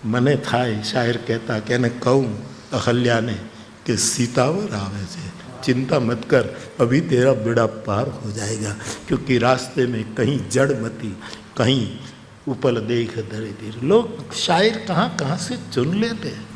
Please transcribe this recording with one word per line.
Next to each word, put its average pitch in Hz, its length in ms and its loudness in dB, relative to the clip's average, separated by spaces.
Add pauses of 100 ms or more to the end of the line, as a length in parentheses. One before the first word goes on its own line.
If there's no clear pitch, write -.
મને 123 300 4
થાય, 120 480 0
શાયર 120 340 0
કહેતા, 113 420 -2
કે 120 140 -2
એને 120 160 4
કહું 123 720 0 (120)
અહલ્યાને 120 680 2 (480)
કે 117 100 0
"સીતાવર 131 800 0
આવે 101 260 -4
છે, - 400 -10 (220)
ચિંતા 131 380 2
મત 120 300 -2
કર, 127 140 6 (360)
અભી 131 220 4
તેરા 131 320 4
બેડા 113 340 2
પાર 107 420 -2
હો 107 220 -8
જાયેગા, 107 440 -4 (320)
ક્યોંકિ 131 300 2
રાસ્તે 123 480 2
મેં 107 300 -4
કહી 131 220 2
જડમતી, 113 760 0 (420)
કહી 117 400 2 (500)
ઉપલ 120 380 0
દેખ 117 300 0
ધરે 107 360 -8
ધીરે." 110 360 -8
લોग - 460 2
शायर 208 540 2
कहाँ 175 280 0
कहाँ 139 220 -2
से 247 200 -6 (160)
चुन 143 200 2
लेते 220 360 -2
हैं. - 260 -12